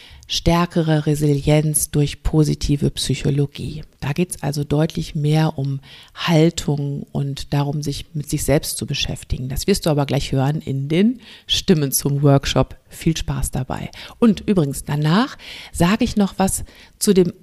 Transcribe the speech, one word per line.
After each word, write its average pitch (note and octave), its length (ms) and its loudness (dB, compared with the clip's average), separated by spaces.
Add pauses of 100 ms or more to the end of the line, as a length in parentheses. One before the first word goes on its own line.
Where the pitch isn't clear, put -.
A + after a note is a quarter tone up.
(260)
Stärkere E3+ 760 2
Resilienz D3+ 840 2
durch D3 320 0
positive D3 680 2
Psychologie. C#3+ 960 -4 (160)
Da C#3+ 140 -4
geht's - 280 -4
also C#3+ 220 -4
deutlich D#3 500 -2
mehr D#3 440 2
um C#3 220 -4 (340)
Haltung D3+ 960 0
und C#3+ 400 -6
darum, C#3+ 300 -2
sich C#3+ 320 -8
mit D3 160 -6
sich D#3 120 -2
selbst - 360 0
zu A2+ 80 -6
beschäftigen. - 640 -6
Das - 160 -4
wirst G3 180 0
du E3+ 60 2
aber C#3+ 160 0
gleich C3+ 260 -2
hören C#3 300 0
in C3+ 260 -4
den G#3 320 2 (260)
Stimmen D3 460 2
zum C#3+ 300 0
Workshop. C#3 540 2 (120)
Viel - 260 -2
Spaß C3+ 360 -4
dabei. - 400 -6 (280)
Und A3 220 4
übrigens, C#3+ 460 0
danach D3+ 500 0 (360)
sage F#3+ 320 2
ich - 120 -2
noch G3 220 2
was F#3+ 260 -2 (340)
zu - 140 2
dem F3 300 4